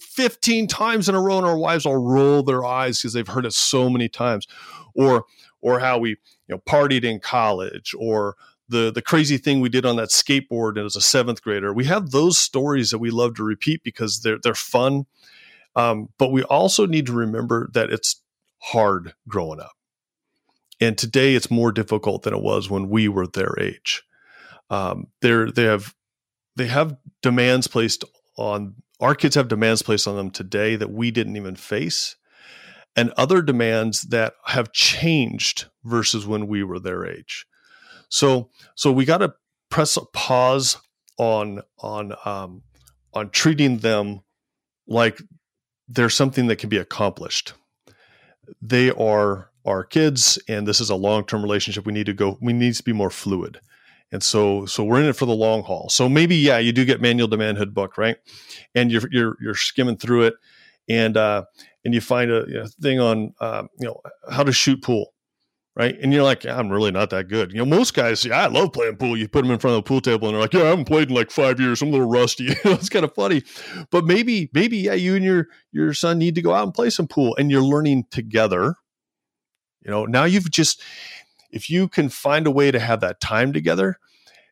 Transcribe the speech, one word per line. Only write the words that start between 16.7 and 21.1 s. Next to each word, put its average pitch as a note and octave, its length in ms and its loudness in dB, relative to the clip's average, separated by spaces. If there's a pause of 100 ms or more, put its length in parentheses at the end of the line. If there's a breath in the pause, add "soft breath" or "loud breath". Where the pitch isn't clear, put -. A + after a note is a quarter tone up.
need D#3+ 200 0
to B2 80 -6
remember A#2 600 -2
that A2+ 180 0
it's - 300 -4 (360)
hard G2 560 -2 (140)
growing E2+ 320 -6
up. - 140 -20 (1080)
And A2+ 160 2
today C3 380 4